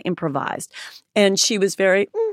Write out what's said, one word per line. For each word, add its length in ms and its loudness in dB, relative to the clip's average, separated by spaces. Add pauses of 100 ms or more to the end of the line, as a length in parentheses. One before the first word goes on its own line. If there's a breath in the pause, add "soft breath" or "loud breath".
improvised. 640 -4 (420 loud breath)
And 240 4
she 200 2
was 160 0
very, 320 2
mm, 260 -2